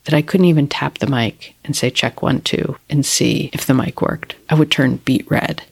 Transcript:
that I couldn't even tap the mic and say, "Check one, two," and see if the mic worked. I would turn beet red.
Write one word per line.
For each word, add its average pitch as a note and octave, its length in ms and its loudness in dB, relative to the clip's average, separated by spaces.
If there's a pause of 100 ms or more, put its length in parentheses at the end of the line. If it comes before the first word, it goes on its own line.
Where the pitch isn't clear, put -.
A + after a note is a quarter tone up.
that D3+ 100 0
I D3+ 60 4
couldn't F#3 240 2
even D#3 240 4
tap - 300 -6
the C#3 80 -2
mic A#2+ 460 -4 (120)
and D3 100 -4
say, B2+ 140 0
"Check - 320 -4
one, - 180 0
two," - 380 -2 (120)
and C#3+ 160 2
see - 460 0
if - 140 -8
the C3+ 80 2
mic - 280 -2
worked. - 340 -4 (140)
I D#3 60 2
would D#3 160 4
turn B2+ 320 2
beet - 260 0
red. - 420 -2